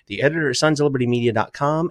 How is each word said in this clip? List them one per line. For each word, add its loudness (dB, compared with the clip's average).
the -6
editor 0
of -2
Sons 2
of 2
Liberty 0
Media 2
dot -2
com, -2